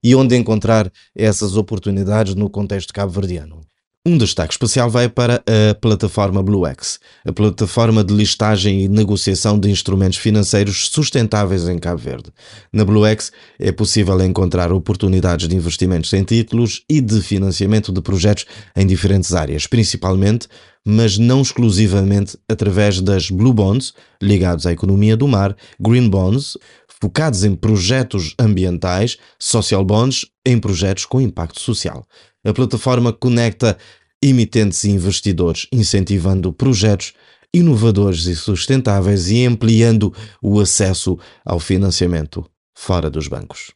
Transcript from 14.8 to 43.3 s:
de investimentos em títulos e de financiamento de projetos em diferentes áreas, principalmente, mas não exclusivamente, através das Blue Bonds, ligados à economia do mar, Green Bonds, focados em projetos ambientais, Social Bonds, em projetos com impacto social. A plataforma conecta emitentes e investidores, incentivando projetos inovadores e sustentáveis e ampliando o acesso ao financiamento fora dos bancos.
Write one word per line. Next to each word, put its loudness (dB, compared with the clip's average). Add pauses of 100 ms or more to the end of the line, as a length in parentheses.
de 0
investimentos -2
em 2
títulos -2
e 2
de 0
financiamento 0
de -2
projetos 0 (280)
em 2
diferentes 2
áreas, -4
principalmente, 0 (380)
mas 2
não 4
exclusivamente, 0 (100)
através 0
das 0
Blue 2
Bonds, 0 (300)
ligados 2
à 0
economia 2
do 2
mar, 0 (240)
Green 2
Bonds, 0 (420)
focados -2
em 2
projetos -2
ambientais, 0 (200)
Social -2
Bonds, 0 (220)
em 2
projetos -2
com -2
impacto -4
social. -8 (380)
A 0
plataforma 0
conecta 0 (460)
emitentes 2
e 2
investidores, -2
incentivando 0
projetos 0 (420)
inovadores 2
e -2
sustentáveis 0
e 2
ampliando 2 (300)
o 2
acesso 0 (260)
ao -4
financiamento -2 (300)
fora -4
dos -8
bancos. -14